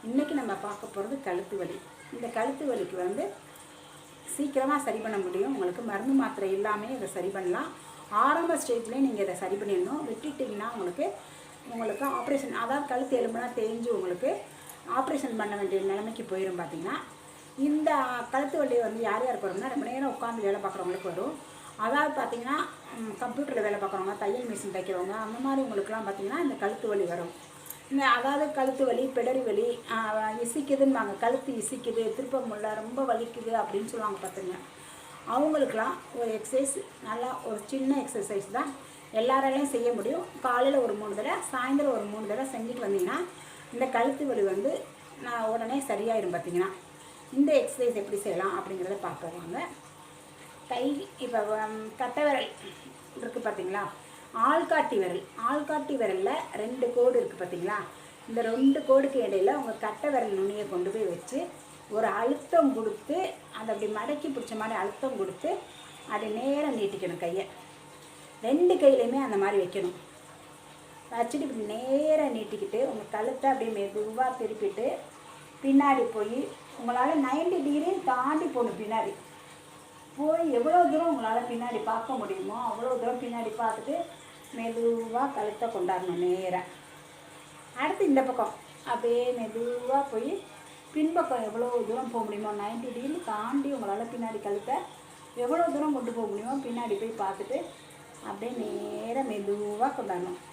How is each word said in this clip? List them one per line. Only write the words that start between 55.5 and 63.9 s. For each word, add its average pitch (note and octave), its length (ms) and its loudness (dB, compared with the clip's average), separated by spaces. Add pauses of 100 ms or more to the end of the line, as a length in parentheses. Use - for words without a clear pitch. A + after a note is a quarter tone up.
விரல்ல G3 340 2 (240)
ரெண்டு A#3+ 380 0
கோடு B3 260 6
இருக்கு - 180 0
பார்த்தீங்களா, F3+ 420 -2 (480)
இந்த A#3 160 0
ரெண்டு C4+ 380 6
கோடுக்கு C4+ 400 6
இடையில G3 340 4
உங்க A3+ 180 -2
கட்டை A3 380 -2
விரல் A3+ 260 2
நுனியை G3+ 300 0
கொண்டு F#3 240 -2
போய் G#3 220 0
வச்சு B3 280 -4 (500)
ஒரு A3 160 2
அழுத்தம் C4+ 680 4
கொடுத்து, A3 420 -2 (380)
அதை A3 140 -8
அப்படி G#3 240 -2